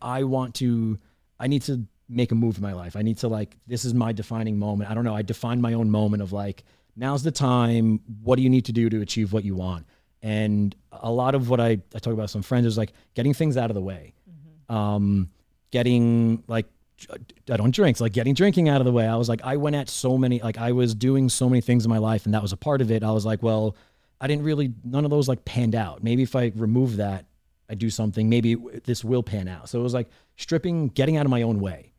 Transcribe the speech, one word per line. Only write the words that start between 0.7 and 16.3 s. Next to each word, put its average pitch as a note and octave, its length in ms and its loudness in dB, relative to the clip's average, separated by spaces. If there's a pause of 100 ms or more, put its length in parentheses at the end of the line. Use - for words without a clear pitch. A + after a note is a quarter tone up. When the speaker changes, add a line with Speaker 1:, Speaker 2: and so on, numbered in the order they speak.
Speaker 1:
I B2 80 -4
need C#3 160 2
to B2 220 -4 (240)
make A#2+ 220 -2
a B2 40 2
move A2+ 220 2
in F#2+ 60 -6
my G2 100 -6
life. F2 220 -10
I G#2 80 -4
need A2 160 -2
to, B2 80 -2
like, G#2+ 280 -4 (120)
this A#2+ 180 -6
is A#2+ 80 -2
my A#2 180 0
defining A2 460 -4
moment. G#2 320 -2
I A2 60 -4
don't A#2 100 -2
know. A2 100 -2
I G#2+ 60 -4
defined A#2 400 -4
my A#2+ 120 0
own A2+ 180 2
moment G#2 320 2
of, F#2 100 -8
like, G2+ 300 -8 (320)
now's C3+ 280 -2
the D#3 80 0
time. A#2 680 2 (220)
What B2 140 4
do C3 80 2
you B2+ 60 4
need B2+ 160 4
to A#2+ 60 -6
do A2+ 180 2
to A2 120 0
achieve G#2 320 -2
what G#2+ 100 0
you G2 120 -4
want? F2+ 300 -6 (360)
And G#2+ 540 0 (160)
a A2+ 200 -6
lot B2+ 240 0
of B2 140 0
what B2+ 100 2
I, A#2 100 4
I G#2+ 300 -2
talk A#2+ 140 -4
about A2 100 -4
with G#2 80 -8
some G#2 120 -6
friends B2 240 2
is, G#2+ 100 0
like, A2 140 -2 (220)
getting C3+ 200 0
things D3+ 240 0
out A#2+ 120 0
of G#2+ 60 -2
the G2 60 -2
way. F#2 320 -10 (160)
Speaker 2:
Mm-hmm. D3+ 460 -12
Speaker 1:
Um, G2+ 540 2 (420)
getting, A#2 760 2